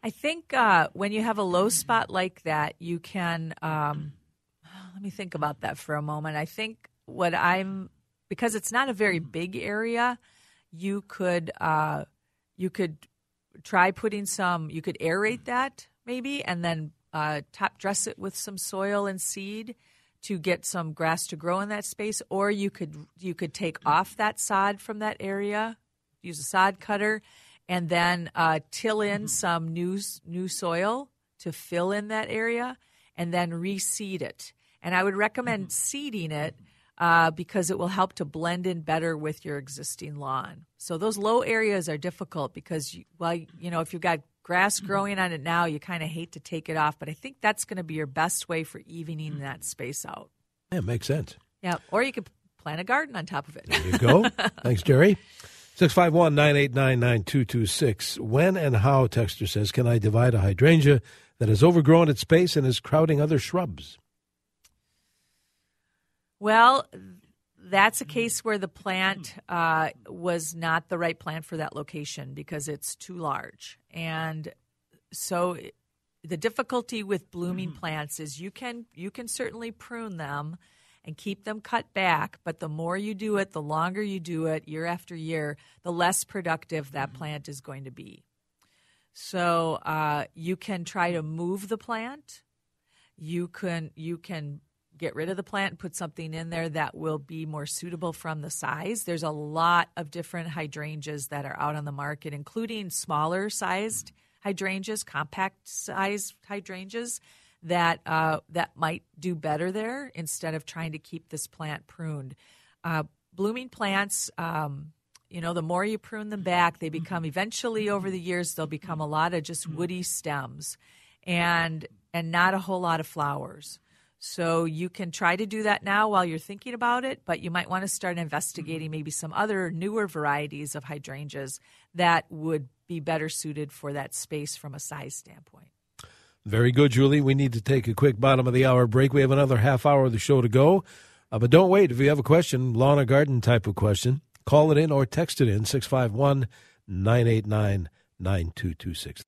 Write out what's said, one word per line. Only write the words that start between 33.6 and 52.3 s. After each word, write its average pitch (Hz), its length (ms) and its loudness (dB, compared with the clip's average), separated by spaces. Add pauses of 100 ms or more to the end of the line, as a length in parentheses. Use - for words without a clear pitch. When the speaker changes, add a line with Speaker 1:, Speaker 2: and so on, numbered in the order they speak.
Speaker 1:
it. - 300 -12 (300)
And 175 140 -2
I 185 80 4
would 196 120 2
recommend 214 560 -2
seeding 220 600 -6
it, 156 240 -4 (420)
uh, 170 340 6
because 175 380 -4
it 185 100 -2
will 175 80 -2
help 190 260 0
to 175 120 -6
blend 170 420 -4
in 170 140 -4
better 160 340 -2
with 151 300 -8
your 147 120 -6
existing 143 600 -12
lawn. 139 480 -6 (120)
So - 200 -8
those 208 200 -2
low 214 240 4
areas 214 460 0
are 156 100 -4
difficult 160 560 -6
because, 147 400 -8
you, 170 120 -18 (120)
well, 170 160 -2
you 165 380 -10
know, 170 80 0
if 160 140 -4
you've 170 80 -8
got 170 180 2 (240)
grass 180 380 2
growing 196 380 -2
on 185 120 0
it 160 100 -8
now, 170 220 0
you 156 160 -2
kinda 165 260 -8
hate 165 280 -10
to 156 80 -14
take 160 260 -8
it 160 80 -4
off. 151 240 0
But 143 80 -12
I 151 60 -8
think 269 260 -16
that's 214 240 0
gonna 185 200 -8
be 160 100 -10
your 156 140 -4
best 160 420 -2
way 160 160 -2
for - 200 -16
evening 156 540 -10
that 135 240 -8
space - 420 -8
out. - 240 -14 (440)
Speaker 2:
Yeah, 180 80 0
makes 110 260 -2
sense. 147 300 -2 (240)
Speaker 1:
Yeah, 180 140 0 (160)
or 214 120 4
you 269 80 0
could 214 180 -8 (280)